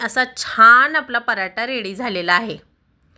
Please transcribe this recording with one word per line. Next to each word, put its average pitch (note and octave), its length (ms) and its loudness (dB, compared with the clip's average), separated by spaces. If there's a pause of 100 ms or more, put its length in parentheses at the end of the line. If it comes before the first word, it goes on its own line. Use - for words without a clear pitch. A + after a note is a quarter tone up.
असा A#3+ 200 -4 (140)
छान B3 580 4
आपला B3 240 -4
पराठा G#3+ 480 -6
रेडी G#3+ 280 -8
झालेला F#3 380 -4
आहे. G#3 240 -2 (600)